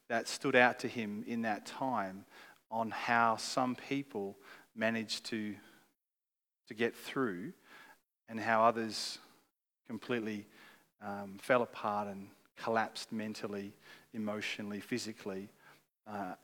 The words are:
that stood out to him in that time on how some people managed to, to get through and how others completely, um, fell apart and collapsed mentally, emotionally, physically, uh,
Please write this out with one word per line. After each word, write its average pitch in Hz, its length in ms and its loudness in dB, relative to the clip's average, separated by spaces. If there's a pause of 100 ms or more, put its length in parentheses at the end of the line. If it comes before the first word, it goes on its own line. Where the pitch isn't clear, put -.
that 117 180 0
stood 131 280 2
out 123 240 8
to 123 80 -4
him 107 400 -4
in 117 160 -2
that 107 220 -2
time 104 600 -4 (440)
on 113 220 -2
how 117 460 6
some 127 380 0
people 107 640 -4 (380)
managed 110 500 0
to, 107 300 -4 (1120)
to 120 60 -12
get 113 220 0
through 120 580 -2 (760)
and 113 100 -6
how 110 240 6
others 113 560 2 (680)
completely, 107 600 -2 (580)
um, 101 360 -6
fell 123 220 4
apart 104 440 -2
and 98 200 -10 (280)
collapsed - 560 0
mentally, 107 640 -6 (400)
emotionally, 104 640 -4
physically, 104 720 -6 (580)
uh, 101 360 -4